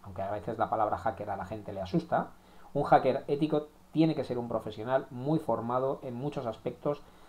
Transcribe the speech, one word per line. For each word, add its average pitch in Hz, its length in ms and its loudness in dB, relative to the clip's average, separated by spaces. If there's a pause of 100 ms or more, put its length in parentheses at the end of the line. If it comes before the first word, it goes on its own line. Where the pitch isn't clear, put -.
aunque 95 180 -10
a 98 100 -4
veces 107 260 -6
la 107 120 0
palabra 107 280 2
hacker 107 320 -2
a 98 80 -2
la 95 80 -6
gente 104 280 -10
le 98 80 -4
asusta, 156 480 0 (440)
un 143 100 2
hacker 139 440 4
ético 151 400 2 (240)
tiene 156 240 6
que 131 80 -2
ser 120 140 -2
un 120 100 -4
profesional 117 640 -2
muy 135 280 0
formado 123 640 0
en 131 120 -8
muchos 135 320 -4
aspectos 127 580 -4 (260)